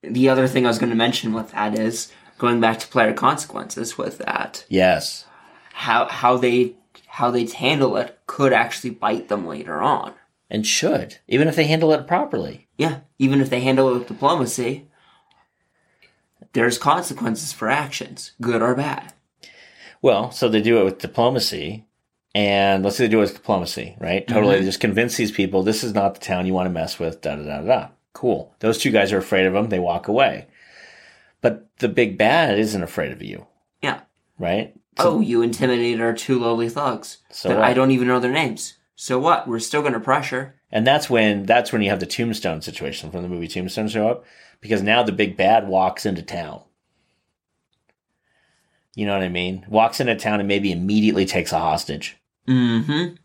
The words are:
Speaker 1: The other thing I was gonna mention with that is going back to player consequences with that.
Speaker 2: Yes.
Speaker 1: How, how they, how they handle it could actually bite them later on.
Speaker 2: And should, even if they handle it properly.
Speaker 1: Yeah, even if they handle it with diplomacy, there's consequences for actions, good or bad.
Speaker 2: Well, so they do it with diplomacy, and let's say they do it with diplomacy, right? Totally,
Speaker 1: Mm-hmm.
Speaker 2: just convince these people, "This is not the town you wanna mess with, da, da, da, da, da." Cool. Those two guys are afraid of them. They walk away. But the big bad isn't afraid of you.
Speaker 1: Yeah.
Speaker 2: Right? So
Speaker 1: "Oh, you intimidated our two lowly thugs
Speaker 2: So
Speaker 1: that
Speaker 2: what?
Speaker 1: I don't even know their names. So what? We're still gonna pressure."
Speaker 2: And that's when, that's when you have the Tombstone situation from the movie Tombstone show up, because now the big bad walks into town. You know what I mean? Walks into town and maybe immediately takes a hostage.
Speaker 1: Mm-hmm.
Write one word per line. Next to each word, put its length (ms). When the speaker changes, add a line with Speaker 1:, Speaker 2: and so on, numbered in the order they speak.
Speaker 1:
The 260
other 180
thing 180
I 40
was 100
gonna 160
mention 380
with 180
that 260
is 340
going 220
back 200
to 80
player 260
consequences 840
with 220
that. 480
Speaker 2:
Yes. 580
Speaker 1:
How, 320
how 320
they, 360
how 220
they 160
handle 520
it 280
could 260
actually 380
bite 380
them 180
later 360
on. 320
Speaker 2:
And 160
should, 520
even 200
if 80
they 100
handle 280
it 140
properly. 600
Speaker 1:
Yeah, 220
even 220
if 100
they 100
handle 280
it 100
with 80
diplomacy, 800
there's 240
consequences 760
for 160
actions, 640
good 200
or 140
bad. 380
Speaker 2:
Well, 300
so 180
they 120
do 180
it 40
with 160
diplomacy, 840
and 500
let's 140
say 80
they 60
do 80
it 20
with 140
diplomacy, 640
right? 280
Totally, 300
Speaker 1:
Mm-hmm. 80
Speaker 2:
just 140
convince 360
these 160
people, 320
"This 200
is 100
not 220
the 60
town 260
you 60
wanna 180
mess 260
with, 240
da, 140
da, 80
da, 180
da, 60
da." 200
Cool. 460
Those 200
two 120
guys 220
are 60
afraid 260
of 80
them. 160
They 100
walk 280
away. 400
But 260
the 100
big 280
bad 420
isn't 240
afraid 280
of 100
you. 260
Speaker 1:
Yeah. 200
Speaker 2:
Right? 360
So 180
Speaker 1:
"Oh, 40
you 220
intimidated 600
our 120
two 260
lowly 300
thugs 480
Speaker 2:
So 180
Speaker 1:
that 80
Speaker 2:
what? 80
Speaker 1:
I 80
don't 180
even 160
know 120
their 120
names. 460
So 240
what? 280
We're 120
still 220
gonna 180
pressure." 560
Speaker 2:
And 160
that's 220
when, 360
that's 280
when 80
you 80
have 100
the 60
Tombstone 560
situation 500
from 120
the 40
movie 200
Tombstone 420
show 180
up, 160
because 200
now 220
the 80
big 240
bad 320
walks 380
into 160
town. 400
You 100
know 80
what 100
I 60
mean? 380
Walks 320
into 160
town 240
and 80
maybe 240
immediately 540
takes 260
a 80
hostage. 580
Speaker 1:
Mm-hmm. 760